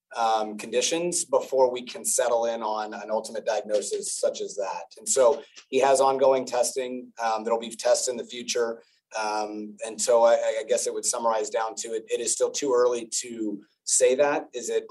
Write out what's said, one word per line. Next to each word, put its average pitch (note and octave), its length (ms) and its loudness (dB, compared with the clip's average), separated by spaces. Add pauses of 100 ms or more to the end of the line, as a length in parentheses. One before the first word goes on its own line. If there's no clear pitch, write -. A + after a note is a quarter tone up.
(180)
um, A2 400 -2
conditions E3 640 -2
before C3 480 2
we B2 100 -6
can A#2 220 -12
settle A#2 440 4
in A#2 140 -2
on G#2+ 320 -2
an G#2 160 -10
ultimate A2 360 -2
diagnosis G#2 680 -2
such - 280 -2
as G2 160 -8
that. F#2+ 260 -6 (140)
And A2 100 -12
so B2 340 4 (280)
he C3 100 2
has C3+ 220 4
ongoing C3+ 420 4
testing. B2 680 -4 (100)
Um, A2 220 -2
there'll A#2 160 0
be A#2 80 -10
tests A#2+ 400 0
in A#2+ 80 -4
the A2+ 80 -8
future. A#2+ 580 -4 (340)
Um, G#2+ 680 -6
and A2 140 -10
so A#2 240 6
I, A#2 100 8
I A2+ 340 0
guess A#2 180 0
it A#2+ 80 -4
would G#2+ 120 -6
summarize A2+ 440 0
down A2 260 -4
to A#2 180 -10
it, A2 160 -4
it A#2+ 100 -2
is A2+ 140 -2
still B2 180 0
too C3 240 -2
early A#2+ 320 2 (140)
to A2 400 -6 (240)
say B2+ 300 4
that. D3 380 0
Is B2 160 -8
it A2+ 220 0